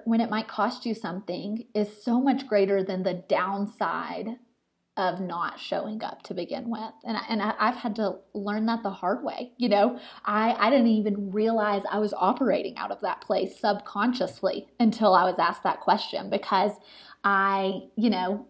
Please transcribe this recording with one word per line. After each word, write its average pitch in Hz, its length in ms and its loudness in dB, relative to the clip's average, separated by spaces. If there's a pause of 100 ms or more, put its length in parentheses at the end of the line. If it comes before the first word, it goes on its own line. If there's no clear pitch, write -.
when 226 160 2
it 220 80 0
might 220 180 -2
cost - 380 -2
you 233 80 -2
something, 202 800 -8
is 208 280 -2
so 240 200 2
much 269 260 0
greater 196 360 4
than 185 200 -4
the 180 100 0
downside 180 1200 -2 (580)
of 185 240 0
not 175 400 -4
showing - 460 -4
up - 180 -10
to - 100 -8
begin 180 360 -6
with. 220 240 -6 (100)
And 220 140 -6
I, - 100 -6
and 214 140 -2
I, 208 180 -2
I've 226 160 2
had 220 220 -6
to 202 180 -2 (180)
learn 208 340 -2
that 233 140 0
the 214 80 -2
hard 196 360 -2
way. - 320 -8
You 247 100 0
know, 208 320 4 (240)
I, 214 340 2
I 208 120 4
didn't 247 180 6
even 208 440 2
realize 208 600 0
I 202 80 -2
was 208 180 0
operating 202 600 0
out - 140 -6
of - 100 -10
that 185 180 -4
place - 400 -2
subconsciously - 1080 -2 (100)
until 220 340 6
I 180 120 8
was 180 120 2
asked 170 260 0
that - 180 0
question, - 480 0
because 202 420 0 (540)
I, 196 560 2 (160)
you 226 120 4
know, 185 400 -2